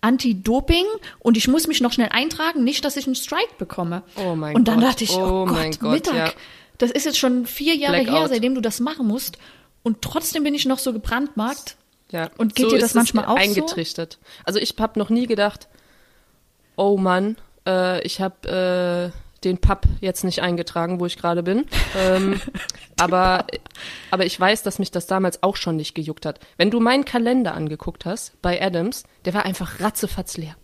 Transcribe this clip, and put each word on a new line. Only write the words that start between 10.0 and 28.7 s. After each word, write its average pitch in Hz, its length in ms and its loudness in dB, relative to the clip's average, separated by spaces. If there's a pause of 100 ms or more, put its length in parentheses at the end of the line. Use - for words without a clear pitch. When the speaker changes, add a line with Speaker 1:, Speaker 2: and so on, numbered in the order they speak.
Speaker 1:
trotzdem 330 400 -2
bin 285 140 0
ich 285 100 -2
noch 262 140 2
so 262 120 -2
gebrandmarkt.“ 233 840 -4 (340)
Speaker 2:
Ja, 165 260 -6
Speaker 1:
Und 226 200 0
geht 254 100 4
Speaker 2:
so 220 60 4
Speaker 1:
dir - 80 4
das 240 60 4
Speaker 2:
ist 226 40 2
es - 60 -6
Speaker 1:
manchmal 233 280 4
auch 240 140 2
so? 285 40 4
Speaker 2:
eingetrichtert. 190 760 -2 (260)
Also 190 140 0
ich - 200 -4
hab 220 200 0
noch 208 100 -2
nie 240 180 2
gedacht, 208 420 -2 (1080)
„Oh 202 220 4
Mann, 190 380 2 (300)
äh, 185 360 2
ich - 180 -6
hab, 190 240 -4
äh, 180 680 0 (340)
den 185 140 0
Pub - 280 2 (160)
jetzt 185 200 -4
nicht 180 200 -2
eingetragen, 175 580 -2
wo 175 60 -2
ich 175 100 -6
gerade 170 260 0
bin.“ 196 220 0 (320)
Ähm, 190 420 2 (300)
Speaker 1:
<laughs> - 320 -6
Speaker 2:
aber, 185 460 4 (640)
aber 185 160 2
ich 185 120 -4
weiß, 196 240 4
dass - 160 -4
mich 190 120 -2
das 175 160 -4
damals 190 360 0
auch 190 140 2
schon 170 200 -2
nicht 151 180 -6
gejuckt 156 320 -8
hat. 151 120 -8 (200)
Wenn 190 120 4
du 233 100 2
meinen 254 260 2
Kalender 240 480 0
angeguckt 156 500 -8
hast - 380 -8
bei 175 180 0
Adams, 190 440 -2 (200)